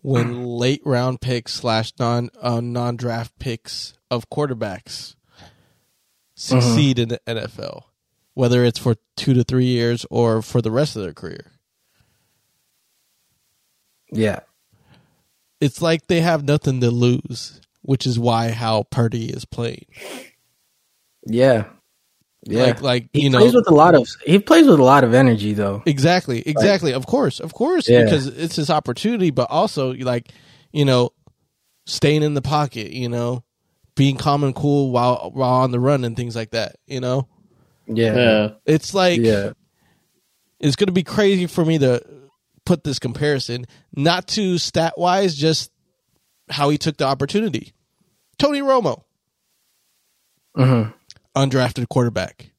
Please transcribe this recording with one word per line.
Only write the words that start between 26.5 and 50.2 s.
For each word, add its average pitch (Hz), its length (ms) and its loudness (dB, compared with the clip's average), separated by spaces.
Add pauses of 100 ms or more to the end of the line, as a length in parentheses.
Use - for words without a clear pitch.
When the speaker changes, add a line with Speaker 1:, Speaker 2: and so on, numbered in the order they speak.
Speaker 1:
Of 127 140 -6
course, 233 320 -2
of 160 140 -12
course, 320 340 -2
Speaker 2:
Yeah. 120 160 8
Speaker 1:
because 131 240 2
it's 160 300 -8
his 151 120 -4
opportunity, 170 600 -2
but 123 180 -2
also, 143 440 -2
like, 123 360 -6 (440)
you 147 100 0
know, 127 280 2 (760)
staying 151 380 0
in 151 100 -2
the 143 80 -2
pocket, 139 500 -4
you 123 160 -6
know, 120 360 -4 (520)
being 139 220 2
calm 143 260 0
and 135 100 0
cool 143 380 0
while, 123 420 0
while 127 280 2
on 131 100 0
the 120 80 -2
run 131 240 2
and 117 140 -6
things 120 180 -8
like 113 160 -8
that, 113 240 -6 (120)
you 135 120 -10
know? 127 280 -2 (600)
Speaker 2:
Yeah. 113 280 0
Speaker 3:
Yeah. 107 340 4 (160)
Speaker 1:
It's - 280 0
like, 180 280 2
Speaker 2:
Yeah. 107 300 0 (1080)
Speaker 1:
it's 143 160 0
gonna 196 160 0
be 180 120 0
crazy 196 420 0
for 170 180 -2
me 160 140 2
to 127 240 2 (640)
put 170 180 0
this 139 160 -6
comparison, 127 640 -4 (300)
not 170 340 0
to 185 280 -2
stat-wise, 175 800 -2
just 151 360 -2 (800)
how 143 200 -2
he 147 80 0
took 151 200 -4
the 147 80 -2
opportunity. 143 680 -4 (640)
Tony 285 240 0
Romo. 247 420 0 (1500)